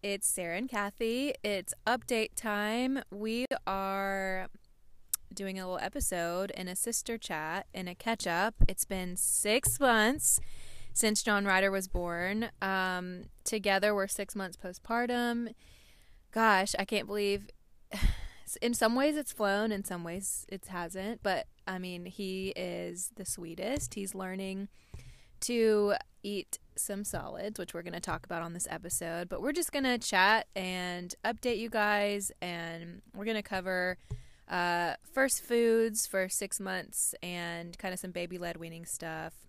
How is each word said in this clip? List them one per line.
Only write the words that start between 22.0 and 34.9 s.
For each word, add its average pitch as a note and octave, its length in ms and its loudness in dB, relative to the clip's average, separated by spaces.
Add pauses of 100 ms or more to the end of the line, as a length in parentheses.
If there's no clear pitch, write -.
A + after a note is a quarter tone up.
he F#3+ 500 -4
is F3 600 -4
the F3+ 100 -10
sweetest. F#3 680 -4
He's G3 220 -6
learning F#3+ 540 -6 (720)
to G#3+ 560 4 (260)
eat G3+ 360 -6 (180)
some G3+ 280 -4
solids, G3 540 -6
which F3 160 -8
we're E3+ 80 -6
gonna E3+ 180 -8
talk D#3+ 240 -6
about E3+ 180 -4
on E3+ 120 -8
this F3 160 -4
episode. E3 580 -4
But F3+ 140 -4
we're C4+ 100 0
just E4 180 -2
gonna C4 280 2
chat G#3 480 4 (100)
and F3+ 580 -4 (100)
update A#3 340 0
you A3+ 100 -4
guys, G#3 720 2
and E3+ 600 -8 (120)
we're G3+ 120 -6
gonna A3 180 0
cover, F#3 540 0 (500)
uh, F3 460 2 (180)